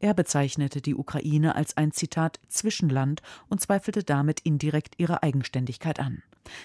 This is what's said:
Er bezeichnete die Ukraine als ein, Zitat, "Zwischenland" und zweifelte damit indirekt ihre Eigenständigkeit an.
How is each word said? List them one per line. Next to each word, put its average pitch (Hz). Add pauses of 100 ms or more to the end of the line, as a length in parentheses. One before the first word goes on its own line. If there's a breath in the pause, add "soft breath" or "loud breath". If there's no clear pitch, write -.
Er 202
bezeichnete 143
die 147
Ukraine 151
als -
ein, 151
Zitat, -
"Zwischenland" 143 (280 loud breath)
und 202
zweifelte 202
damit 147
indirekt 151
ihre 170
Eigenständigkeit 131
an. 135 (400 loud breath)